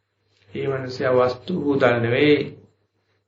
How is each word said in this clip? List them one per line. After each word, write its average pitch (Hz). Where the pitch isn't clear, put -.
ඒ 139
මිනිස්සයා 131
වස්තු 123
භූතල් 135
නෙවෙයි 135